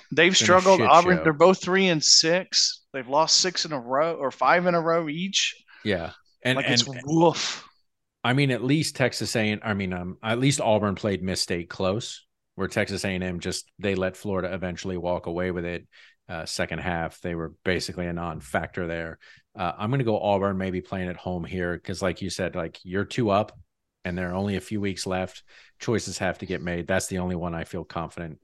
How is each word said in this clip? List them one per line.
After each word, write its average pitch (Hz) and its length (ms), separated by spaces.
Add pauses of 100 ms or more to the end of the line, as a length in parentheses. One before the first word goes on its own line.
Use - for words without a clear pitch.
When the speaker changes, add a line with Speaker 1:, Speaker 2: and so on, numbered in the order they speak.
(100)
Speaker 1:
they've 165 220
Speaker 2:
It's - 80
been 220 40
a 185 160
Speaker 1:
struggled. 185 200
Speaker 2:
shit 117 100
Speaker 1:
Auburn, 175 280
Speaker 2:
show. 160 60
Speaker 1:
they're 160 80
both 170 300
three 190 260
and 160 160
six. - 800 (100)
They've 127 160
lost 156 300
six - 260
in 170 80
a 139 80
row 135 360
or 135 140
five 165 360
in 180 80
a 170 60
row 165 280
each. 175 480 (280)
Speaker 2:
Yeah. 85 260 (340)
And, 127 120
Speaker 1:
Like, 139 100
Speaker 2:
and 123 80
Speaker 1:
it's 120 100 (220)
woof. 160 580 (600)
Speaker 2:
I 123 100
mean, 139 160
at 117 120
least 139 320
Texas 117 420
A 107 160
and 107 100
M, 110 80
I 104 40
mean, 98 200
um, 90 280
at 110 160
least 139 220
Auburn 104 360
played 95 260
Miss 92 180
State 87 300
close, - 560 (300)
where 95 120
Texas 101 380
A - 20
and 92 160
M 90 160
just, - 380
they 98 160
let 92 240
Florida 92 340
eventually 92 460
walk 87 280
away 87 240
with 87 140
it. 85 240 (400)
Uh, 82 160
second 85 360
half, 82 420
they 87 120
were 82 180 (120)
basically 87 420
a 85 60
non-factor 85 720
there. 82 320 (400)
Uh, 87 200
I'm 107 120
gonna 135 140
go 110 160
Auburn, 98 380
maybe 92 220
playing 92 280
at 87 80
home 90 280
here, 87 340
'cause - 240
like 90 200
you 92 80
said, 87 240
like, 82 300
you're 92 200
two 113 260
up, 104 280 (460)
and 90 120
there 90 140
are 90 40
only 98 220
a 87 40
few 107 200
weeks 98 260
left. 92 360 (380)
Choices 101 380
have 90 200
to - 80
get 87 160
made. 87 240
That's 92 220
the 95 100
only 90 180
one 85 180
I 82 100
feel 85 200
confident 82 600